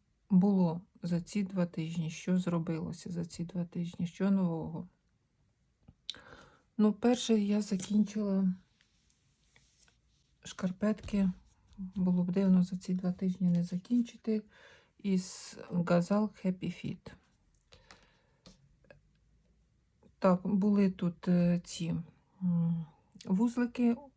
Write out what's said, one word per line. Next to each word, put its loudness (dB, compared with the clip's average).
було 4
за -2
ці -4
два -2
тижні, -4
що -2
зробилося -4
за -6
ці -10
два -6
тижні, -6
що -2
нового. 0
Ну, 4
перше, 2
я 2
закінчила 0
шкарпетки. -2
Було 0
б -2
дивно 6
за -2
ці -6
два -2
тижні -2
не 2
закінчити. -2
Із -2
Gazal 2
Happy -2
Fit. -10
Так, 4
були 4
тут, -4
е, 2
ці, -6
м, 0
вузлики. 0